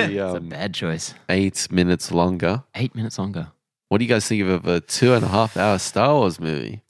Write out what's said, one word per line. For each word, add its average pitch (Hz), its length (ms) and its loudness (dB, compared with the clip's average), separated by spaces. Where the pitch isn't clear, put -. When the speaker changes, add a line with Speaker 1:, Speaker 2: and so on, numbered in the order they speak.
Speaker 1:
be, 101 80 -4
Speaker 2:
<laughs> - 20 -2
It's 92 160 -2
a - 40 -4
Speaker 1:
um, 85 100 -10
Speaker 2:
bad 82 260 -6
choice. 80 400 -6
Speaker 1:
eight 95 420 0
minutes 90 400 2
longer. 87 540 0
Speaker 2:
Eight - 220 -4
minutes 117 240 -6
longer. 95 320 -8
Speaker 1:
What 98 100 0
do 120 60 2
you 117 40 -2
guys 113 180 2
think 107 160 0
of, 92 60 0
of 90 180 0
a 87 140 2
two - 340 2
and 110 100 2
a 95 40 -2
half 110 280 0
hour 98 220 2
Star 120 360 0
Wars 104 260 0
movie? 78 500 -6